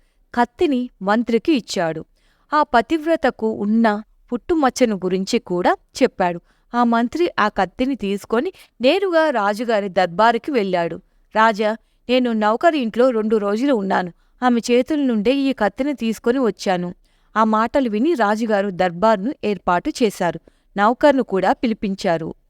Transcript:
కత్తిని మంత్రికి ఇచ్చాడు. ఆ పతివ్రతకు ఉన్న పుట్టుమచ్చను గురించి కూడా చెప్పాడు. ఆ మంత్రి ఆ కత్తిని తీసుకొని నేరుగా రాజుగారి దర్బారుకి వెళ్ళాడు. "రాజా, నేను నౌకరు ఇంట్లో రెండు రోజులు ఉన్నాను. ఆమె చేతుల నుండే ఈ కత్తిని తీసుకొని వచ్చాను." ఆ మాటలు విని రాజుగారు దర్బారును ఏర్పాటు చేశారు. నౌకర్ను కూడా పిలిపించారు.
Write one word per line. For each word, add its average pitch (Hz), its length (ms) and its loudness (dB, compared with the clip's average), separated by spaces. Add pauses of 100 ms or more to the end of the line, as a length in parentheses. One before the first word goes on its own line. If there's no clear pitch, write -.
(340)
కత్తిని 247 560 0 (120)
మంత్రికి 226 500 0
ఇచ్చాడు. 165 520 -4 (480)
ఆ 294 100 2
పతివ్రతకు 294 920 0
ఉన్న 214 500 0 (300)
పుట్టుమచ్చను 247 640 0
గురించి 185 420 -2
కూడా 180 380 0 (260)
చెప్పాడు. 180 380 -2 (340)
ఆ 240 100 2
మంత్రి 240 540 0
ఆ 208 100 2
కత్తిని 254 460 -2
తీసుకొని 220 580 -4 (280)
నేరుగా 320 500 2
రాజుగారి 208 580 -2
దర్బారుకి 185 600 2
వెళ్ళాడు. 180 460 -2 (400)
"రాజా, 220 400 2 (320)
నేను 247 240 0
నౌకరు 226 440 2
ఇంట్లో 240 340 2
రెండు 220 260 0
రోజులు 214 360 0
ఉన్నాను. 190 400 -2 (300)
ఆమె 247 180 2 (100)
చేతుల 262 300 0
నుండే 240 360 0
ఈ 269 160 0
కత్తిని 262 420 -2
తీసుకొని 233 440 -2
వచ్చాను." 185 560 -2 (420)
ఆ 220 80 2
మాటలు 226 440 0
విని 233 260 0
రాజుగారు 214 560 0
దర్బారును 185 640 0 (100)
ఏర్పాటు 190 480 -2 (100)
చేశారు. 180 380 -2 (360)
నౌకర్ను 254 460 4
కూడా 190 300 0
పిలిపించారు. 196 840 -2 (160)